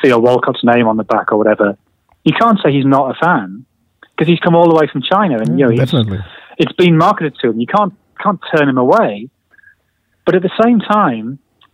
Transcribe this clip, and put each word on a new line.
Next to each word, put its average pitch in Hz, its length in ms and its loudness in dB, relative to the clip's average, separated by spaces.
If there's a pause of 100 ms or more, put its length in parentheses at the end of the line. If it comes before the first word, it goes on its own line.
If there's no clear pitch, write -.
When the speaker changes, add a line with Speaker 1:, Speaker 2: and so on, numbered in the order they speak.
Speaker 1:
Theo 123 160 2
Walcott's 123 460 0
name 120 240 2
on 110 80 0
the 110 80 -4
back 107 260 -4
or 107 80 0
whatever, 107 400 0 (460)
you 156 80 2
can't 226 320 2
say 147 80 2
he's 139 120 0
not 135 280 0
a - 120 -6
fan. 117 400 -2 (520)
'cause 156 100 -2
he's 165 140 2
come 170 140 2
all 170 140 4
the 165 60 4
way 156 120 2
from 139 160 -6
China 185 360 0
and, 110 100 -4
you - 100 -2
Speaker 2:
Yeah, 139 80 2
Speaker 1:
know, 120 40 2
he's, 120 100 0
Speaker 2:
definitely. 110 400 -2 (380)
Speaker 1:
it's - 140 -2
been 175 240 2
marketed 170 440 0
to 120 100 0
him. 110 100 -4
You 120 60 -6
can't, 202 280 -2 (280)
can't 196 180 -2 (140)
turn 147 140 0
him 131 100 -2
away. 127 500 0 (960)
But 170 120 0
at 185 60 -2
the 180 80 -4 (120)
same 233 180 4
time, 139 580 -2 (360)